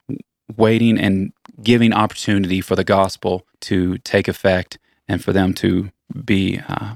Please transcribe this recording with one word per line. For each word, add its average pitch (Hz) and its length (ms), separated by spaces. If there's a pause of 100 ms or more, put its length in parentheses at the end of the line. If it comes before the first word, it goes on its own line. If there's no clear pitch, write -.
(580)
waiting 113 420
and 98 340 (300)
giving 117 300
opportunity 98 680
for 90 160
the 95 80
gospel 95 600 (180)
to 92 360
take - 300
effect 92 500 (280)
and - 160
for - 100
them 95 220
to 90 360 (340)
be, 95 440
uh, - 260